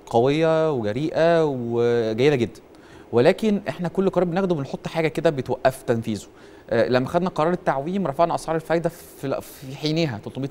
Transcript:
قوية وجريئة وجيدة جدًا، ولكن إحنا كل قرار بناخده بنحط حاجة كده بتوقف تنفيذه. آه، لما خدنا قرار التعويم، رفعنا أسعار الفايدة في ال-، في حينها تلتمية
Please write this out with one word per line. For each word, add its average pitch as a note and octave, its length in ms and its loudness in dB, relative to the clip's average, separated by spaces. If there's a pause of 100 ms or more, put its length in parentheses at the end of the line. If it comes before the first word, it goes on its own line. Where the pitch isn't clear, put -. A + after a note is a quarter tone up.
قوية D#3+ 640 2
وجريئة D3+ 720 2
وجيدة A#2+ 920 2
جدًا، A#2 240 -2 (520)
ولكن F#3+ 560 4
إحنا F3 200 -6
كل F#3+ 220 0
قرار F3+ 140 0
بناخده F3+ 300 0
بنحط C#3 340 -6
حاجة E3 200 -2
كده D#3+ 220 0
بتوقف B2+ 520 -2
تنفيذه. A2+ 440 -2 (440)
آه، A2+ 180 2
لما B2+ 200 2
خدنا F3 200 0
قرار E3 240 0
التعويم، E3+ 540 -2
رفعنا D#3+ 280 0
أسعار D#3+ 220 -4
الفايدة E3 320 0
في - 380 -10
ال-، - 160 -4
في C3+ 340 -16
حينها D3+ 480 -2
تلتمية C3 260 -8